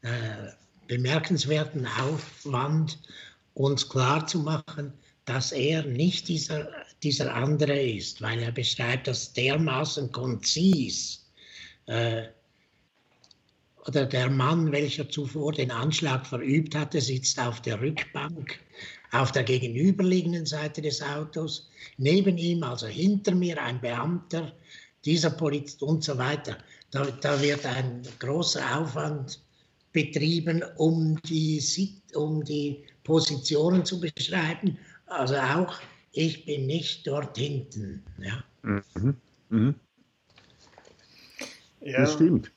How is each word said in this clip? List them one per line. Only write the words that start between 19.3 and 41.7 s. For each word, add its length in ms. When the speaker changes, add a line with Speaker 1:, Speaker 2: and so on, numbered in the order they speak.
Speaker 1:
der 120
gegenüberliegenden 1000
Seite 360
des 200
Autos, 680
neben 420
ihm, 240
also 240
hinter 480
mir, 280
ein 180
Beamter, 720
dieser 260
Polizist 520
und 200
so 160
weiter. 400
Da, 140
da 360
wird 240
ein 380
großer 600
Aufwand 600
betrieben, 720
um 460
die 380
Sit-, 560
um 280
die 400
Positionen 800
zu 160
beschreiben, 800
also 300
auch 380
ich 300
bin 200
nicht 400
dort 300
hinten. 680
Ja. 240
Speaker 2:
Mhm. 540
Mhm. 240